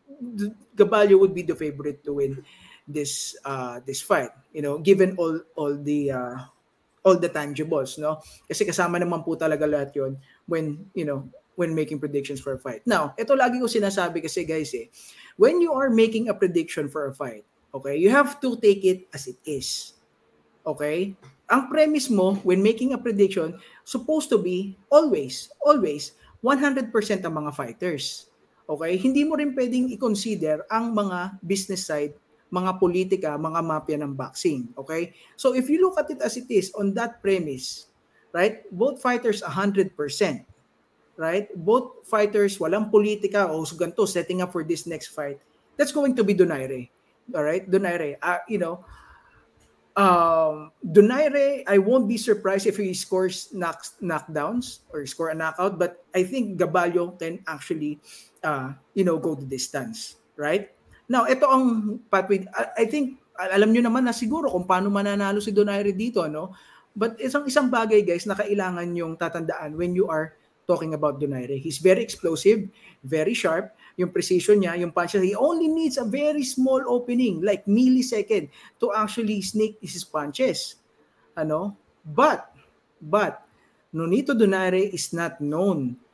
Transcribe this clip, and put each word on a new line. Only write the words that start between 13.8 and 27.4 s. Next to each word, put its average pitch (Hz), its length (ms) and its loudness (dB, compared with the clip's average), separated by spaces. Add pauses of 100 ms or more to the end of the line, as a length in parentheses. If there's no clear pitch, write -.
kasi, 170 160 -4
guys, 156 320 -4
eh, 117 160 -10 (480)
when 311 240 4
you 339 160 2
are 269 160 2
making 226 400 2
a - 0 -
prediction 165 560 -2
for 147 160 -6
a 131 80 -6
fight, 117 320 -10 (240)
okay, 139 240 -6
you 170 160 4
have 277 320 4
to 247 160 -2
take 202 240 4
it 185 320 2
as 135 160 -10
it - 160 -14
is. - 480 -8 (720)
Okay? 156 480 -4 (400)
Ang 262 160 2
premise 302 400 2
mo, 196 320 2
when 185 160 2
making 233 400 2
a - 20 -14
prediction, 190 640 0 (240)
supposed 302 480 -2
to 196 80 4
be 185 320 -4 (160)
always, 208 720 2
always, 185 560 0 (240)
one 262 160 2
hundred 262 320 0
percent 208 320 -2
ang 160 160 -6
mga 147 160 -6